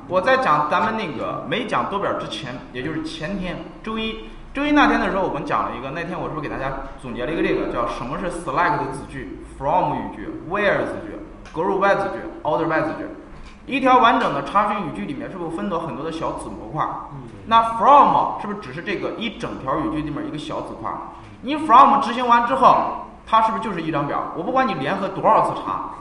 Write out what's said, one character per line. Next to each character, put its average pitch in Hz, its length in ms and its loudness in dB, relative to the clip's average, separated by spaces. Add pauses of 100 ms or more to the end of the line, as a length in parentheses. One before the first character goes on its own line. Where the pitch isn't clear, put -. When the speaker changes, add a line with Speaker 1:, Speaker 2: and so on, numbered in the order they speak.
Speaker 1:
我 180 140 2
在 262 160 4
讲 147 320 2
咱 185 140 2
们 220 120 0
那 160 220 -4
个 95 320 -6
没 214 160 -2
讲 123 240 -2
多 196 100 -2
表 139 140 0
之 - 140 -6
前， 127 260 -8 (180)
也 127 120 -6
就 160 80 -4
是 160 120 -4
前 180 360 -6
天， 175 180 -6 (240)
周 220 160 -6
一， 220 280 -6 (280)
周 277 120 0
一 294 60 2
那 285 160 6
天 226 120 2
的 208 100 0
时 185 80 0
候， 190 60 2
我 160 100 0
们 143 120 -4
讲 120 180 0
了 101 120 -4
一 120 60 -8
个， 135 100 -8
那 165 120 -6
天 170 160 -6
我 127 80 -4
是 143 80 -6
不 151 60 -6
是 131 60 -6
给 113 60 -8
大 123 80 -6
家 135 100 -4 (300)
总 120 140 -8
结 123 100 -4
了 147 60 -2
一 170 40 -2
个 185 60 0
这 196 140 2
个， - 180 -2
叫 120 140 0
什 - 180 -4
么 151 140 -4
是 185 100 -4
select 170 480 0 (140)
子 - 80 -6 (100)
句、 127 300 -10 (180)
from 151 380 2
语 104 200 -6
句、 104 140 -10 (220)
where 185 340 2
子 - 120 -6 (100)
句、 98 100 -10 (400)
group 190 220 2
by 196 160 6
子 196 160 0
句、 - 80 -6 (240)
order 156 240 0
by 156 180 2
子 156 140 -2
句？ 113 80 -8 (580)
一 262 140 -2
条 254 200 8
完 247 200 6
整 180 140 0
的 139 100 -2
查 214 300 2
询 202 140 -4
语 139 60 -6
句 202 120 -6
里 151 80 -6
面 123 180 -8
是 185 60 -10
不 170 120 -6
是 165 60 -6
分 202 140 -4
得 165 100 -2
很 135 160 -6
多 135 80 -8
的 160 80 -6
小 139 220 -4
子 - 160 -10
模 107 180 -12
块 135 160 -2
儿？ - 60 -2 (240)
Speaker 2:
嗯。 135 100 -12 (240)
Speaker 1:
那 226 140 6 (160)
from - 640 8
是 - 40 -8
不 202 80 -4
是 - 60 -8
只 127 140 -10
是 170 100 -8
这 196 120 -2
个 - 160 -4
一 226 260 -6
整 127 220 -6
条 135 200 -2
语 156 100 0
句 151 120 -2
里 151 80 -4
面 - 180 -4
一 - 20 -8
个 151 80 -8
小 - 240 -6
子 - 200 -10
块 98 100 -6
儿？ - 60 -6 (440)
你 262 140 -4
from 285 460 8
执 233 120 -2
行 247 140 -2
完 240 180 6
之 262 100 0
后， - 520 4 (180)
它 226 160 4
是 220 120 2
不 202 40 -2
是 202 60 -4
就 214 80 -4
是 170 100 -4
一 160 80 -4
张 143 160 0
表？ - 300 -4
我 160 80 -4
不 240 80 -4
管 254 160 4
你 202 60 0
联 151 240 -2
合 190 100 -2
多 - 160 -6
少 208 260 6
次 - 40 -2 (100)
查， - 380 -6